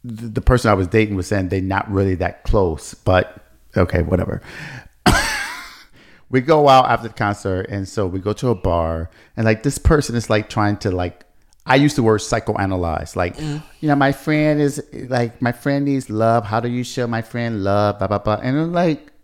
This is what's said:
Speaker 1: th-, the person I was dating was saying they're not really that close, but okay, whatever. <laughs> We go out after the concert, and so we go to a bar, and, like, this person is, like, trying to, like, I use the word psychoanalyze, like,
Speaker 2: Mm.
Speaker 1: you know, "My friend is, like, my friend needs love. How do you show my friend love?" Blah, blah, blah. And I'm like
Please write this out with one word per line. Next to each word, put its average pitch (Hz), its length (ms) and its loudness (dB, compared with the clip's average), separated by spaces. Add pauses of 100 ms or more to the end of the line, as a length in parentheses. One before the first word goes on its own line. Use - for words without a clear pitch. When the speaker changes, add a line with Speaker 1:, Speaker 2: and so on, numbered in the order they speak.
Speaker 1:
th-, 113 280 -10
the - 60 0
person 120 300 4
I 101 40 4
was 95 120 0
dating 104 300 2
was 90 100 -4
saying 95 220 -2
they're 95 120 -2
not 95 300 -4
really 98 260 2
that 90 280 -6
close, 90 500 0
but - 480 0 (340)
okay, 87 260 2
whatever. 85 380 -2 (680)
<laughs> - 60 6 (1160)
We 131 120 2
go 147 280 4
out 131 220 8
after 117 160 0
the - 80 -12
concert, 101 560 -2
and 98 180 -6
so 104 200 -2
we 92 100 -6
go 104 140 -2
to 127 160 -2
a 117 80 2
bar, 82 540 -2 (260)
and, 110 80 -2
like, 110 180 2
this 139 160 -2
person 135 380 2
is, 113 120 -4
like, 107 200 0
trying 104 300 0
to, 104 120 -4
like, 90 340 -4 (420)
I 131 100 4
use 143 180 4
the 127 80 0
word 110 180 4
psychoanalyze, 92 920 -4
like, 90 220 -4
Speaker 2:
Mm. 151 260 -8 (180)
Speaker 1:
you 151 80 -2
know, 143 60 4
"My 139 160 2
friend 151 500 0
is, 143 220 0 (260)
like, 120 320 -4
my 120 120 0
friend 143 320 -2
needs 139 260 -2
love. 113 340 2
How 107 140 -4
do 120 100 -2
you 123 140 -4
show 120 240 -6
my 117 160 -4
friend 117 400 -6
love?" 101 360 2
Blah, 95 100 -2
blah, 101 100 0
blah. 107 240 -2
And 131 160 0
I'm 165 140 -2
like 170 400 -2 (120)